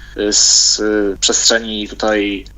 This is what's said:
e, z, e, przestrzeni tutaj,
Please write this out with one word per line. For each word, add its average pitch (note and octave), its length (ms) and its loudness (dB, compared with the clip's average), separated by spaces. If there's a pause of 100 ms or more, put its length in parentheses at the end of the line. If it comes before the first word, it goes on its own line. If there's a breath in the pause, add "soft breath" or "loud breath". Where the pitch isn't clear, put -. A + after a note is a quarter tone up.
(160 loud breath)
e, G#2 160 0
z, - 480 2
e, G#2+ 360 2
przestrzeni A2 720 0
tutaj, G2+ 560 -2 (140)